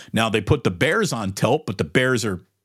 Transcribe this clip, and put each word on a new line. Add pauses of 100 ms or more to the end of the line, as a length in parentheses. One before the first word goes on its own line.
(120)
Now,
they
put
the
Bears
on
tilt,
but
the
Bears
are, (200)